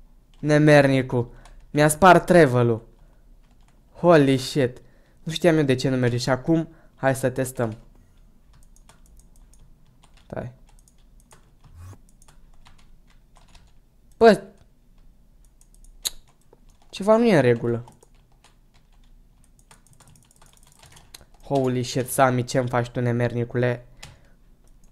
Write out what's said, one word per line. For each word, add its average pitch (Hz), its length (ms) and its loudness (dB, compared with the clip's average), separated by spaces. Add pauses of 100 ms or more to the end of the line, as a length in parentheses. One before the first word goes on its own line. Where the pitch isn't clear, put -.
(400)
Nemernicu. 139 960 2 (360)
Mi-a 147 180 0
spart 170 380 4
travel-ul. 123 640 2 (1040)
Holy 147 440 4
shit. 127 440 -6 (420)
Nu 160 80 -10
știam 160 260 0
eu 151 60 0
de 131 120 0
ce 131 140 -4
nu 131 60 -2
merge 123 220 -2
și 123 120 -6
acum 156 460 -4 (200)
hai 135 200 -4
să 131 140 -4
testăm. 127 480 -8 (2500)
Stai. - 280 -14 (3750)
Bă! 220 260 6 (2500)
Ceva 214 280 0
nu 240 80 2
e 214 100 4
în 143 60 4
regulă. 120 420 -2 (3500)
Holy 127 420 -4
shit, 120 240 -6
Sami, 127 360 -2
ce-mi 123 260 -6
faci 120 200 -6
tu, 131 100 -10
nemernicule? 120 880 -6 (1040)